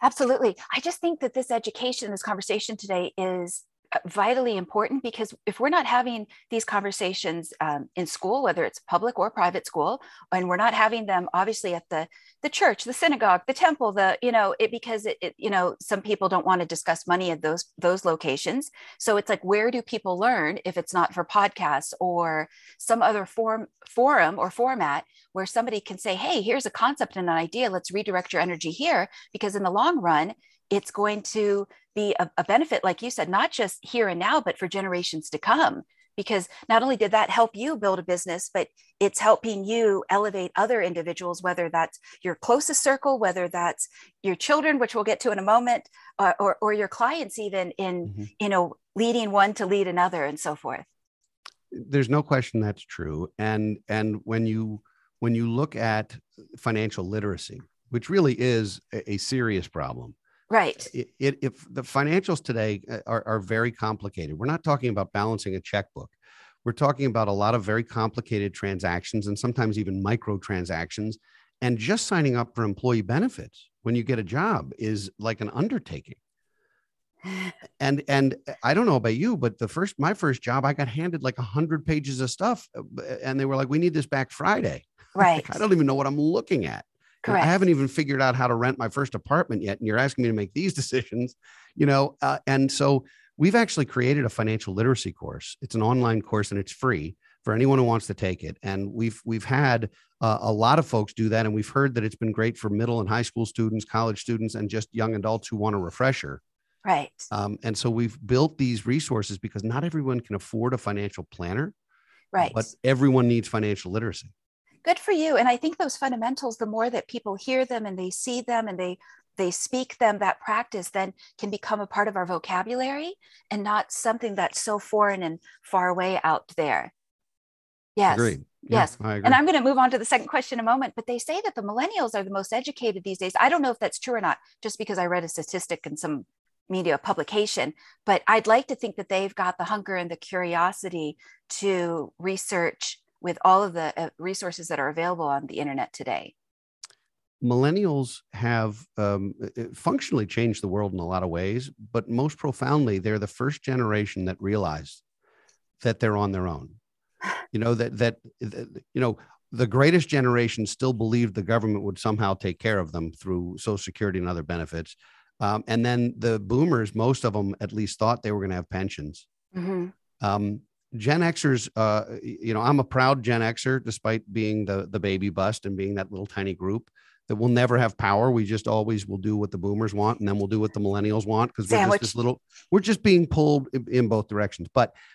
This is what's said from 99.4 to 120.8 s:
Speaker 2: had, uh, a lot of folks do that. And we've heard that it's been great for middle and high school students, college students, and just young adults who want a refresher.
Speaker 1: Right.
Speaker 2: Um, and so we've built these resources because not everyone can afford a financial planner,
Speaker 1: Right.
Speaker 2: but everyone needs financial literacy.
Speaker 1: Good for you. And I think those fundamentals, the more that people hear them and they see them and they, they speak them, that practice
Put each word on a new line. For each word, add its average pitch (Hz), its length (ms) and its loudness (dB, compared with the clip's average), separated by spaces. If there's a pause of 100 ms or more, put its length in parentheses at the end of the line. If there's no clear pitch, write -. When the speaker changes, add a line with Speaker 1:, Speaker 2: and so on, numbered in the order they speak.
Speaker 2:
had, 127 440 2 (320)
uh, 110 200 2
a 110 100 0
lot 113 280 6
of 156 60 2
folks 107 280 0
do 110 160 0
that. 113 160 2
And 107 100 0
we've 107 140 -2
heard 139 260 2
that 117 80 0
it's 107 120 -4
been 110 180 -2
great 113 240 0
for 110 120 -4
middle 113 300 0
and 98 80 -2
high 110 140 2
school 113 240 -4
students, 110 400 -2
college 110 360 -2
students, 113 340 -4
and 107 140 -4
just 104 240 -4
young 110 220 -2
adults 110 320 -2
who - 100 -6
want 104 180 0
a 101 40 -2
refresher. 87 640 -2 (440)
Speaker 1:
Right. 175 260 0 (200)
Speaker 2:
Um, 104 320 -4
and 113 140 -4
so 123 120 -2
we've 117 360 -2
built 135 320 4
these 120 280 0
resources 117 520 -2
because 104 260 -8
not 120 200 -2
everyone 139 380 -2
can 104 140 -6
afford 110 380 -4
a 123 40 0
financial 101 540 -6
planner, 107 420 -4 (580)
Speaker 1:
Right. 180 220 2
Speaker 2:
but 113 120 0 (180)
everyone 131 440 6
needs 117 200 2
financial 104 440 -2
literacy. 110 400 -6 (520)
Speaker 1:
Good 349 160 2
for - 120 -2
you. 320 240 2
And 240 120 4
I 247 100 4
think 311 200 -4
those 302 200 -2
fundamentals, 247 600 -4
the 240 80 -4
more 220 240 -2
that 233 200 -4
people 220 260 -6
hear 262 300 0
them 233 200 -6
and 190 140 -8
they 185 100 -4
see 247 320 -6
them 233 280 -2
and 185 100 -6
they, 180 180 -4 (400)
they 180 140 0
speak - 460 -4
them, 208 220 4
that 196 200 0
practice 214 500 -4